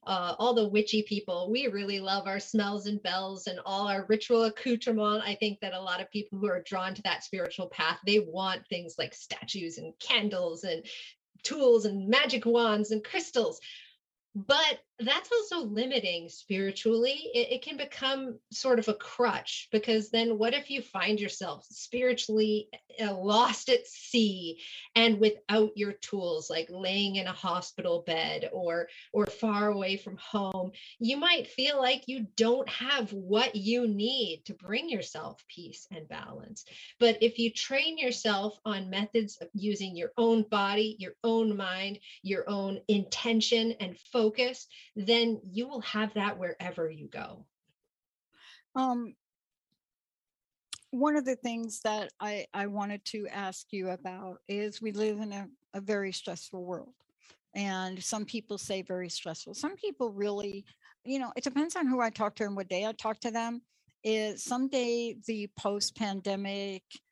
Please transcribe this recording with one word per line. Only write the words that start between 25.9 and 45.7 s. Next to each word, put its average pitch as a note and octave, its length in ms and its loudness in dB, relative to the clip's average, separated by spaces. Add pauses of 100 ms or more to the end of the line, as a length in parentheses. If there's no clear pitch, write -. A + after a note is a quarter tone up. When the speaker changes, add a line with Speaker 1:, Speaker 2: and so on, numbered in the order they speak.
Speaker 1:
tools, F3 580 -4
like E3 180 -2
laying F#3+ 480 0
in F#3 120 -2
a F#3 40 -2
hospital F3 720 -2
bed D#3 460 -2
or, E3+ 360 -2 (240)
or G#3 140 2
far G#3 420 0
away G3 280 0
from G3 200 -10
home? F#3+ 560 -4 (260)
You A#3+ 180 2
might E4 300 4
feel C#4 340 0
like B3+ 280 2
you B3 180 -4 (100)
don't B3 320 4
have B3+ 440 -2
what G#3 420 2
you A3+ 320 2
need G#3 600 0
to F#3+ 80 -10
bring G#3 340 -4
yourself - 600 -8
peace - 440 -18
and D#3 160 -12
balance. - 560 -14 (340)
But A3+ 240 8
if A3+ 160 4
you A3+ 140 2
train D#4+ 460 -2
yourself G#3+ 680 0
on F#3+ 260 -2
methods G#3 500 0
of E3+ 140 -12
using G3 420 -2
your E3+ 220 -4
own A3+ 240 6
body, G#3 560 2
your F#3 140 -10 (100)
own A3+ 340 4
mind, G3 440 -4 (240)
your G3 260 -2
own G3 380 -2
intention A3+ 920 2
and F3+ 180 -6 (160)
focus, B3 540 2 (300)
then A3+ 440 2 (100)
you A#3 180 -4
will C#4 140 -8